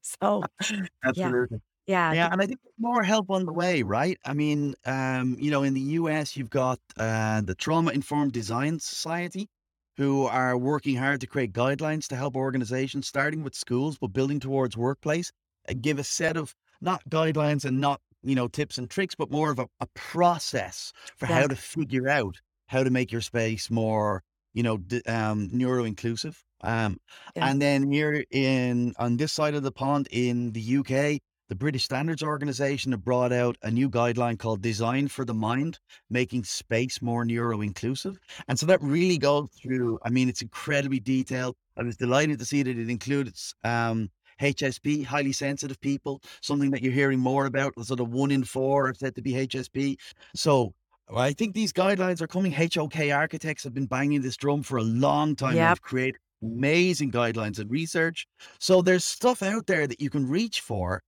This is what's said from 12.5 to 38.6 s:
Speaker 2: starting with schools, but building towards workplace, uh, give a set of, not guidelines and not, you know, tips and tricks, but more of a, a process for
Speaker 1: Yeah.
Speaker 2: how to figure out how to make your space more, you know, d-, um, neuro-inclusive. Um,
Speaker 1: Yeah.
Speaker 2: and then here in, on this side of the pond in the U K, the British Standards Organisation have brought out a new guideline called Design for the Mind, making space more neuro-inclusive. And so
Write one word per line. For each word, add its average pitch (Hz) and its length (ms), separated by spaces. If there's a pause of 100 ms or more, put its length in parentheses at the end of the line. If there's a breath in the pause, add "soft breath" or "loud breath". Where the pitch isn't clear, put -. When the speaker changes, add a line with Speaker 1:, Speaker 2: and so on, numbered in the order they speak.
Speaker 2:
starting 151 380
with 135 100
schools, 135 440
but 101 160
building 139 260
towards 131 380
workplace, 151 560 (340)
uh, - 140
give 143 180
a 135 60
set 160 320
of, 156 180 (240)
not 175 300
guidelines 151 560
and 131 160
not, 139 180 (240)
you 135 100
know, 123 140
tips - 300
and 123 120
tricks, 190 240
but 143 160
more 151 220
of 127 80
a, 120 80 (140)
a 135 60
process - 1040 (240 loud breath)
for - 80
Speaker 1:
Yeah. 131 160
Speaker 2:
how 147 60
to 135 100
figure 131 500
out 127 320 (280)
how 131 160
to 131 60
make 127 220
your 113 80
space 113 500
more, 110 540 (300)
you 120 100
know, 110 140
d-, 95 240
um, 107 500
neuro-inclusive. 120 920 (160)
Um, 113 360 (380 loud breath)
Speaker 1:
Yeah. 135 140
Speaker 2:
and 135 120
then 139 300
here 151 400
in, 123 680
on 120 180
this 151 160
side 151 200
of 147 100
the 135 80
pond 139 400
in 120 420
the 113 80
U 127 220
K, 143 360 (280)
the 107 80
British 131 280
Standards 147 380
Organisation 139 680
have 104 120
brought 123 280
out 123 320
a 110 80
new 127 180
guideline 120 480
called 110 240
Design 117 460
for 135 180
the 117 80
Mind, 123 460 (280 loud breath)
making 123 360
space - 580
more 120 240
neuro-inclusive. 117 920 (280 loud breath)
And - 120
so 151 80